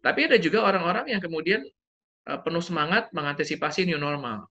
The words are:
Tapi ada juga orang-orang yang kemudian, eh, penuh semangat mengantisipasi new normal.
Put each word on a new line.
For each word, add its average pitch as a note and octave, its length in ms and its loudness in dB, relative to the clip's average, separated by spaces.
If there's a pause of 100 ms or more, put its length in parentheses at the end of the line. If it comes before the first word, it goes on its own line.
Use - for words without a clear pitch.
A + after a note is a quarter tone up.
Tapi C4+ 220 2
ada C#4 160 6
juga G3+ 240 2
orang-orang G3 480 2
yang G3+ 80 -2
kemudian, E3+ 400 -2 (680)
eh, C#3+ 120 -6
penuh E3+ 240 -2
semangat F3 480 0
mengantisipasi D3+ 760 -2
new E3 80 0
normal. C#3 540 -4